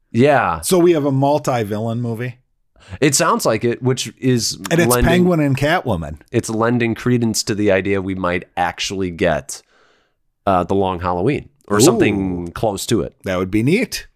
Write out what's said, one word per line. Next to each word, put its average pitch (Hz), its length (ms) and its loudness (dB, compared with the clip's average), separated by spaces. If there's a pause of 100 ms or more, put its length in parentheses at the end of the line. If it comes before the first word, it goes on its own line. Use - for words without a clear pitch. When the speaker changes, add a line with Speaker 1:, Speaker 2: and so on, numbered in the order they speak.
(100)
Speaker 1:
Yeah. 113 520 4
Speaker 2:
So 185 160 2
we 175 140 6
have 147 120 0
a 143 80 0
multi-villain 123 880 0
movie. 117 380 -6 (640)
Speaker 1:
It 139 140 4
sounds 190 300 0
like 113 180 0
it, 120 200 -2
which 123 340 -2
is 123 380 0 (160)
Speaker 2:
And 170 100 2
it's 165 100 4
Speaker 1:
lending 123 200 2
Speaker 2:
Penguin 175 300 4
and 139 160 0
Catwoman. 107 640 -2 (120)
Speaker 1:
it's 117 180 -2
lending 113 440 0
credence 117 500 0
to 110 100 -4
the 104 160 0
idea 98 300 2
we 95 140 -4
might 90 420 -4
actually 90 540 -4
get, 82 500 -2 (840)
uh, 90 180 2
The 98 100 -2
Long 92 260 0
Halloween 90 500 -2 (180)
or 101 80 0
Speaker 2:
Ooh. 107 40 4
Speaker 1:
something 95 720 0
close 101 340 -6
to 104 160 0
it. - 220 -10
Speaker 2:
That 92 120 -4
would 92 140 -4
be 107 120 0
neat. 202 540 -2